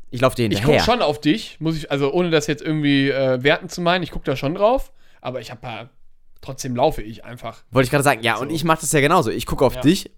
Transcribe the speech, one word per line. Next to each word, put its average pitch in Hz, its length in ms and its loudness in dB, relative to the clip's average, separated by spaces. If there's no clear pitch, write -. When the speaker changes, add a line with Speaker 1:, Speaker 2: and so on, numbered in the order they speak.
Speaker 1:
ich 123 100 -6
lauf 131 140 2
dir 120 160 0
Speaker 2:
Ich 98 80 0
Speaker 1:
hinterher. 120 260 4
Speaker 2:
guck 220 80 2
schon 240 100 2
auf 151 180 0
dich, 165 400 0
muss 160 160 -4
ich, 151 160 -8
also 143 200 0
ohne 175 180 0
das 160 180 2
jetzt 147 140 -4
irgendwie, 143 480 2
äh, 131 340 0
werten 165 240 2
zu - 120 -10
meinen, 175 220 0
ich - 80 -8
guck - 140 -8
da 143 120 -2
schon 151 200 -4
drauf, 233 360 0
aber 127 200 -8
ich 117 100 -16
hab 120 120 -18
ja, 117 260 -12
trotzdem 127 340 -8
laufe 147 260 2
ich - 220 -14
einfach. 117 460 -16
Speaker 1:
Wollte 127 160 4
ich - 40 -2
gerade 143 140 2
sagen, 131 180 2
ja, 113 140 2
Speaker 2:
So. 113 60 -4
Speaker 1:
und 143 80 -6
ich 160 140 -4
mach 160 140 4
das - 140 -4
ja 151 80 4
genauso. 147 300 4
Ich 101 160 -4
guck - 160 0
auf 127 140 2
Speaker 2:
Ja. 127 40 -8
Speaker 1:
dich 156 380 2